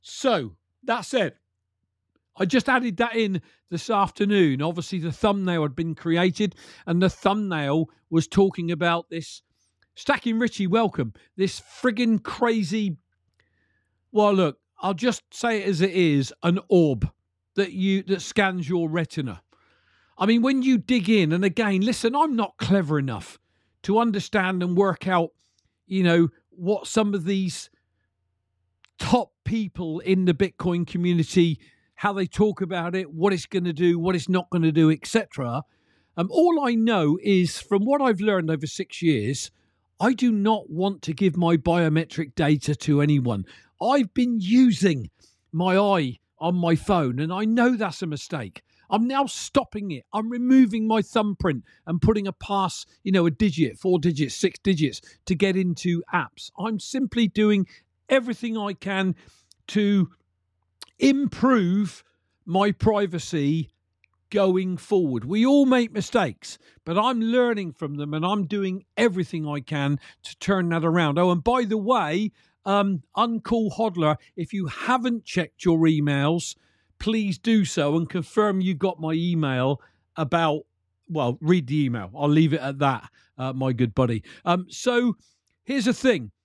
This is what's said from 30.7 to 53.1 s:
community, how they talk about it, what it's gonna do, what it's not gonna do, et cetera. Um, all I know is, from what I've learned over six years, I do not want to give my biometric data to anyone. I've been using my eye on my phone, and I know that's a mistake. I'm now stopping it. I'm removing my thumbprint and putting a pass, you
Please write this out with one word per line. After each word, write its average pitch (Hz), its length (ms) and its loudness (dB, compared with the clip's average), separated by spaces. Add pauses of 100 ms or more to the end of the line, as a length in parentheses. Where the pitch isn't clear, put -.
community, 175 760 0 (340)
how 208 180 -2
they 190 140 -4
talk 208 340 0
about 175 360 -4
it, 185 160 -6
what 170 200 0
it's 175 140 -6
gonna 180 260 -4
do, 170 280 2
what 180 160 0
it's 156 120 -4
not 185 220 0
gonna 160 220 2
do, 156 180 6
et 156 160 -2
cetera. 147 560 -4 (540)
Um, 175 160 -2
all 320 340 4
I 240 80 0
know 208 480 2
is, 185 380 2
from 202 240 0
what 277 180 2
I've 226 180 2
learned 190 300 0
over 156 160 -4
six - 340 -10
years, 135 520 -2 (480)
I 233 120 4
do 240 200 0
not 208 360 0
want 185 340 -4
to 160 120 -6
give 175 220 0
my 170 200 2
biometric 160 760 0
data 151 400 0
to 147 260 0
anyone. 123 460 0 (340)
I've 247 320 0
been 240 280 0
using 185 680 4 (440)
my 185 260 2
eye 180 400 2 (200)
on 175 180 -2
my 170 180 2
phone, 147 460 0
and 160 120 -4
I 196 120 -4
know 240 320 2
that's 196 260 -6
a 185 40 -6
mistake. 143 560 -10 (280)
I'm 220 160 2
now 269 200 0
stopping - 680 -4
it. 131 200 -10
I'm 220 180 -2
removing 240 580 4
my 220 120 2
thumbprint 196 600 -2 (240)
and 170 160 -2
putting 208 240 2
a 190 60 -4
pass, - 540 -4 (180)
you 190 80 0